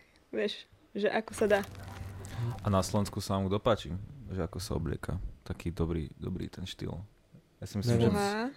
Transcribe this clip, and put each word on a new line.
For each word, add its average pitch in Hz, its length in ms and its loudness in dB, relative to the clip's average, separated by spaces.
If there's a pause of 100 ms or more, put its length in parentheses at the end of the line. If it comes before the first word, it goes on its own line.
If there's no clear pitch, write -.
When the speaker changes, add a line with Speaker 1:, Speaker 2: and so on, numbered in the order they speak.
(280)
Speaker 1:
vieš, 208 340 -2 (300)
že 202 160 0
ako - 240 -2
sa - 160 2
dá. 202 120 6 (1000)
Speaker 2:
A - 80 0
na 98 120 8
Slovensku 101 380 0
sa 101 160 0
vám 98 120 2
kto 95 120 2
páči? 104 320 2 (360)
Že 90 180 -2
ako - 140 -4
sa - 140 -4
oblieka? - 400 -2 (300)
Taký - 280 -6
dobrý, 82 440 0
dobrý 87 320 -6
ten - 160 -12
štýl. - 320 -8 (600)
Ja - 100 -10
si - 100 -8
myslím, 117 220 4
že 113 60 6
Speaker 3:
Neviem. 110 100 8
Speaker 1:
Fúha. 208 320 2 (100)